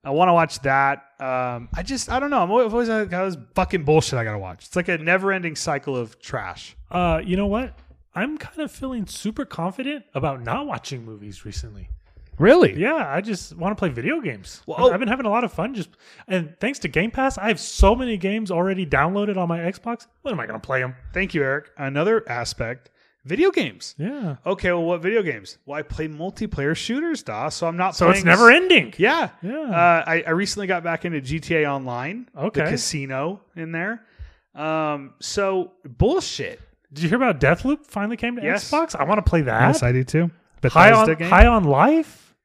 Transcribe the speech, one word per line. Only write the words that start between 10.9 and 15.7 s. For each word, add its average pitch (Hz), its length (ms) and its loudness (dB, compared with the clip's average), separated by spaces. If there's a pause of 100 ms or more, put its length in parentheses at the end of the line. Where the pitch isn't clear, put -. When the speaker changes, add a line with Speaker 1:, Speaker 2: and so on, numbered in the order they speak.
Speaker 2:
movies 104 400 -16
recently. 104 420 -14 (520)
Speaker 1:
Really? 269 400 6
Speaker 2:
Yeah, 262 160 0 (180)
I 175 80 -2
just 196 340 -10
wanna 185 200 -4
play 180 140 -2
video 143 320 -4
games. 113 440 -12
Speaker 1:
Well, - 140 -8
Speaker 2:
I've, 240 60 4
Speaker 1:
oh. 247 80 6
Speaker 2:
I've 202 60 -2
been 240 80 -2
having 240 200 -2
a - 20 0
lot 233 140 2
of 214 100 -6
fun 233 220 -4